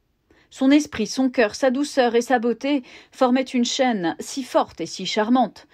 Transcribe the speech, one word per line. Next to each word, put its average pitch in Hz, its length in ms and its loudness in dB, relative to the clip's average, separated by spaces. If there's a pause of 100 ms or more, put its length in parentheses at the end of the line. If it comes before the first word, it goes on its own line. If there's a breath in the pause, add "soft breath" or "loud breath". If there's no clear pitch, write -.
(500 soft breath)
Son 269 220 2
esprit, 294 340 0
son 262 240 -2
cœur, 226 240 0
sa 269 160 0
douceur 247 460 0
et 240 60 2
sa 247 180 0
beauté 254 420 -2 (300 loud breath)
formaient 262 300 2
une 247 220 -2
chaîne 226 540 -2
si - 240 -10
forte - 380 -2
et 165 60 -6
si 185 200 -10
charmante 220 680 0